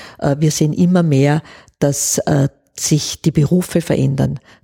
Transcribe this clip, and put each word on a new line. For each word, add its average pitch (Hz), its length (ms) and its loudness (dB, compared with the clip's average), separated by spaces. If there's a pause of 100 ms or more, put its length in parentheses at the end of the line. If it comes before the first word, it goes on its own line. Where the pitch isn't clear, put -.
(180)
äh, 143 220 0
wir 156 100 2
sehen 151 220 0
immer 180 320 2
mehr, 147 380 2 (360)
dass, - 400 -2
äh, 139 300 0 (260)
sich - 460 -2
die 165 100 0
Berufe 165 520 0
verändern, 135 580 -2 (240)